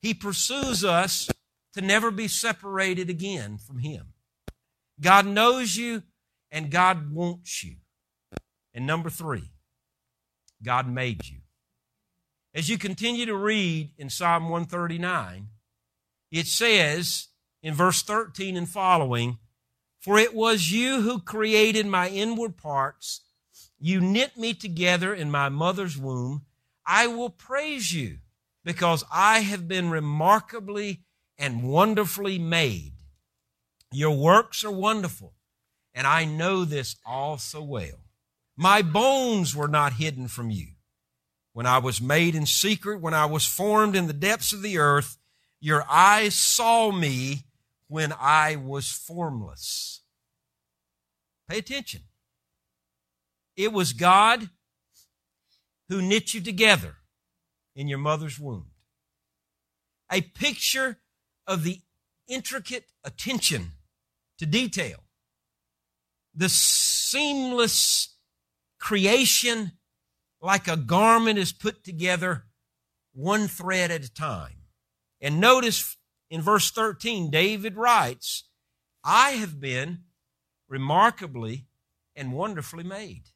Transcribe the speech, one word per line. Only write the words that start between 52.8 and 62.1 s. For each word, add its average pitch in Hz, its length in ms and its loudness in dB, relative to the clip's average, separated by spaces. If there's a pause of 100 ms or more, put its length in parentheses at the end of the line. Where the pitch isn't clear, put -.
It 214 160 0
was 175 220 0
God 202 560 6 (1400)
who 185 140 -2
knit 208 320 0
you 214 80 -8
together 185 560 2 (760)
in 139 140 -8
your 139 100 -4
mother's 151 400 -2
womb. 120 340 -12 (1400)
A 196 80 2
picture 262 800 -4 (460)
of 190 160 -2
the 180 180 -6 (460)